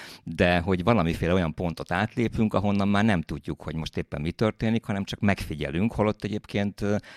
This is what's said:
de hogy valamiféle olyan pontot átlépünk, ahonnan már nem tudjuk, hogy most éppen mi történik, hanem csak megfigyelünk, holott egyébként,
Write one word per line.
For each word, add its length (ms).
de 360
hogy 240
valamiféle 500
olyan 200
pontot 380
átlépünk, 640
ahonnan 340
már 180
nem 160
tudjuk, 400
hogy 140
most 220
éppen 240
mi 100
történik, 520
hanem 200
csak 160
megfigyelünk, 720
holott 300
egyébként, 640